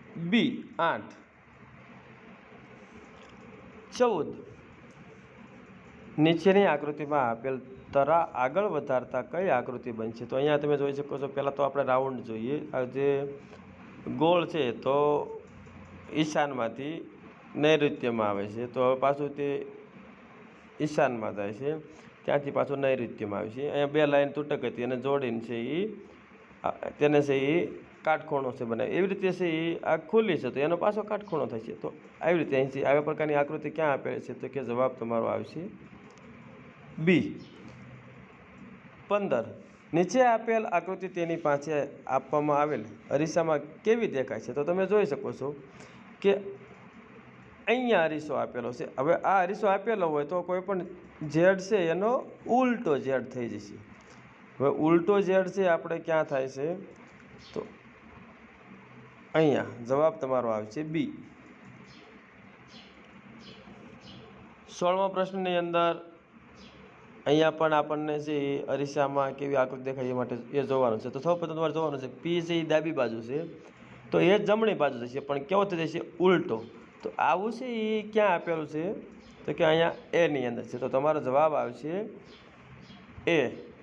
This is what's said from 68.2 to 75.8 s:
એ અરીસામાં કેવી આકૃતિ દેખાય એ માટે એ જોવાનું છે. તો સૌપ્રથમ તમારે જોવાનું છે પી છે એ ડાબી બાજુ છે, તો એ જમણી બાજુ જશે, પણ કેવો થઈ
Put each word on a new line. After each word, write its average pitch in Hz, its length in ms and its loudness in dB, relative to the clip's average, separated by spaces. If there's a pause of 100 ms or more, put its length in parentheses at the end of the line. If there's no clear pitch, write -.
એ 139 320 -2
અરીસામાં 139 680 0
કેવી 139 200 -4
આકૃતિ 131 280 0
દેખાય 131 260 -4
એ 127 40 -2
માટે 123 240 -2 (160)
એ 139 100 0
જોવાનું 127 360 2
છે. 123 100 -8
તો 135 100 -8
સૌપ્રથમ 165 340 -2
તમારે 160 200 0
જોવાનું 151 260 -2
છે 127 100 -8 (140)
પી 170 180 0
છે 170 120 -4
એ 165 100 0
ડાબી 156 300 2
બાજુ 117 280 -2
છે, 135 240 -6 (640)
તો 175 80 4
એ 185 200 6
જમણી 208 360 2
બાજુ 135 280 0
જશે, 123 180 -6
પણ 143 220 -4
કેવો 196 220 2
થઈ 165 220 -2